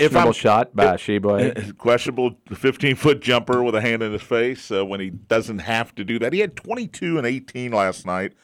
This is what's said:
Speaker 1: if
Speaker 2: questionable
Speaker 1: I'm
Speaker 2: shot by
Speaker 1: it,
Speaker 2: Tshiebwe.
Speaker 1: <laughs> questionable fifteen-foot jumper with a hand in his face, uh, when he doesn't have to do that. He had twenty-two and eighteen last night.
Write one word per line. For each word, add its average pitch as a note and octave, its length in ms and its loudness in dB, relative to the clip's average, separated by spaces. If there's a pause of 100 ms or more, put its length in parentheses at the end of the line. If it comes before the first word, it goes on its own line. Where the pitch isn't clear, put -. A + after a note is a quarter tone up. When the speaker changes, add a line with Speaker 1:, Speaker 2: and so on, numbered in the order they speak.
Speaker 1:
if D3+ 100 4
Speaker 2:
questionable - 160 4
Speaker 1:
I'm A2+ 60 4
Speaker 2:
shot A2+ 420 2
by G2+ 200 4
Speaker 1:
it, - 40 -4
Speaker 2:
Tshiebwe. G2+ 760 0
Speaker 1:
<laughs> - 0 -
questionable A#2+ 580 0 (180)
fifteen-foot C3+ 680 0
jumper B2 420 2
with A#2 120 0
a G#2+ 60 2
hand A#2 220 0
in G#2+ 80 -4
his G#2 100 -6
face, B2 500 -2
uh, G2 140 0
when G2 140 -6
he F#2+ 100 -6
doesn't G#2+ 500 -4
have A2+ 360 -4
to G#2 80 -10
do A2+ 160 -4
that. A#2+ 140 -2
He F#3+ 60 0
had G#3 180 -2
twenty-two F#3+ 600 -6
and C3 80 -2
eighteen B2 460 -6
last G2 340 0
night. F#2 280 -6 (100)